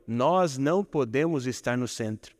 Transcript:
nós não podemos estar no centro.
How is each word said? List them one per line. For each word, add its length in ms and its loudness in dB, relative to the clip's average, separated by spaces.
nós 520 2
não 260 2
podemos 640 0
estar 320 -2
no 100 -2
centro. 520 -8